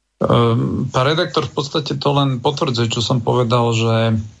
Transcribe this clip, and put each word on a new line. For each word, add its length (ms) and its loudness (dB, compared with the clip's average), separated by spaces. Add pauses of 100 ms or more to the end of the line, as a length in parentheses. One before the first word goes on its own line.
(180)
Ehm, 720 0
pán 160 0
redaktor 400 0
v 80 -10
podstate 400 -4
to 160 -2
len 320 0
potvrdzuje, 480 0
čo 160 -2
som 160 0
povedal, 480 2
že 480 2 (240)